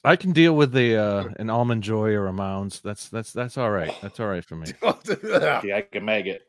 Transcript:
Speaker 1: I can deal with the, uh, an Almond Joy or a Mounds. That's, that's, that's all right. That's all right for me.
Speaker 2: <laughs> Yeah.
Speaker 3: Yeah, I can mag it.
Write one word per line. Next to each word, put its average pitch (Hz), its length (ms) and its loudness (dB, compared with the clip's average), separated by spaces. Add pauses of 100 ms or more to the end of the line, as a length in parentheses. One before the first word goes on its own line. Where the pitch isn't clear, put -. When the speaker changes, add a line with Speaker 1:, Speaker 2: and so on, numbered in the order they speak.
Speaker 1:
I 151 120 8
can 185 180 -2
deal 165 220 6
with 147 160 4
the, 120 260 4
uh, 101 280 2 (120)
an 107 140 -6
Almond 117 320 0
Joy 107 300 0
or 101 140 0
a 92 60 -4
Mounds. 98 480 -6
That's, 101 280 -10
that's, 110 240 -10
that's 123 260 -8
all 120 120 0
right. 85 300 -2
That's 101 180 -14
all 113 80 -4
right 90 180 -4
for - 100 -14
me. 80 120 -10 (140)
Speaker 2:
<laughs> - 20 -6 (400)
Yeah. 160 400 0
Speaker 3:
Yeah, 101 140 -2
I 107 60 0
can 98 220 -8
mag 107 220 -2
it. - 220 -8